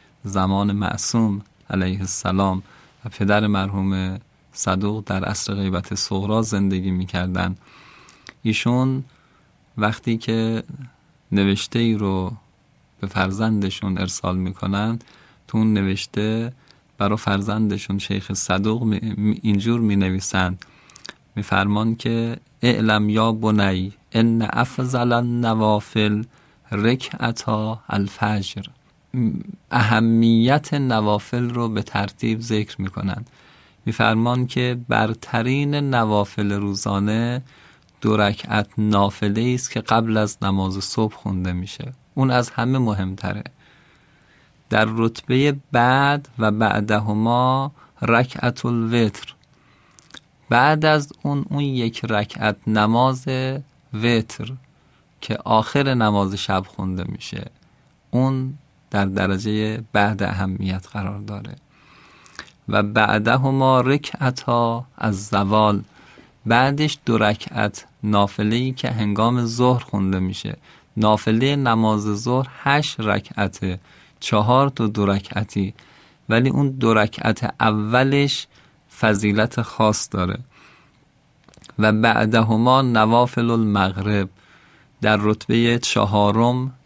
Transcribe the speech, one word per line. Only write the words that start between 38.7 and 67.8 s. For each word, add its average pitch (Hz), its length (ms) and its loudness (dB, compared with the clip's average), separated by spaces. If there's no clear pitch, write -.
نافله 104 760 2
است 123 180 -4
که 117 100 -4
قبل 113 360 2
از 107 240 -2
نماز 95 320 0
صبح 110 320 -2
خونده 92 380 -4
می‌شه. 95 400 -10
اون 131 180 2
از 123 180 0
همه 127 300 -2
مهمتره. 98 640 -2
در 110 200 4
رتبه 120 640 0
بعد 139 580 2
و 110 120 2
بعدهما 110 1200 0
رکعت 120 640 0
الوتر، 117 680 -2
بعد 147 360 4
از 151 360 2
اون، 143 280 -2
اون 143 140 -2
یک 123 420 -4
رکعت 107 640 -2
نماز 117 600 2
وتر 113 580 0
که 110 240 -4
آخر 135 480 2
نماز 104 400 2
شب 95 340 -2
خونده 92 360 -6
می‌شه، - 480 -10
اون 131 420 0
در 101 140 2
درجه 107 800 -2
بعد 104 300 4
اهمیت 95 640 -2
قرار 101 320 -6
داره. 104 360 -12
و 104 160 2
بعدهما 120 1000 2
رکعتا 123 1040 -2
از 104 300 -4
زوال، 104 540 2
بعدش 139 600 2
دو 117 120 2
رکعت 107 680 -2